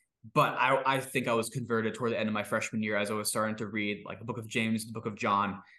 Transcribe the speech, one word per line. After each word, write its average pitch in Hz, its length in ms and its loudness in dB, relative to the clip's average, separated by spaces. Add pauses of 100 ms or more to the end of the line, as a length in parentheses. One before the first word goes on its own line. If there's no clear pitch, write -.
(340)
but 139 240 4
I, 135 260 4
I 135 160 2
think 127 280 -2
I 120 40 4
was 113 160 2
converted 113 460 0
toward 117 180 0
the 113 60 0
end 110 100 0
of 107 40 0
my 104 100 0
freshman 110 400 0
year 107 140 0
as 104 140 2
I 110 40 0
was 107 140 -2
starting 110 280 0
to 110 100 -4
read, 104 380 -2
like, 95 140 -10
the 113 60 -12
book 113 120 -6
of 113 120 -8
James, 113 360 0
the 113 80 -10
book 113 140 -8
of 104 100 -4
John, 101 460 0 (160)